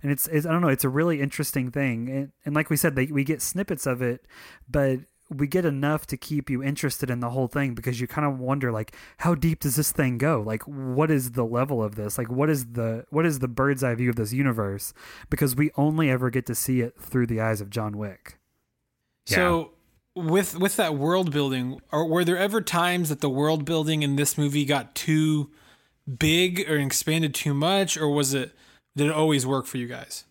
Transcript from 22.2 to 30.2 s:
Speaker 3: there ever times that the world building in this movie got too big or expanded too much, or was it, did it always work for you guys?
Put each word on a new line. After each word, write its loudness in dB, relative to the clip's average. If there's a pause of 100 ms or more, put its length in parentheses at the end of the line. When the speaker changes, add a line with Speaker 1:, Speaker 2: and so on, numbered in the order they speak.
Speaker 3:
there 2
ever 0
times 0
that -2
the 0
world 2
building 0
in 0
this 0
movie 2
got -2
too 2 (680)
big 2
or 2
expanded 0
too -2
much, 2
or 0
was 2
it, -2 (420)
did 2
it 2
always 2
work 0
for -8
you -4
guys? -12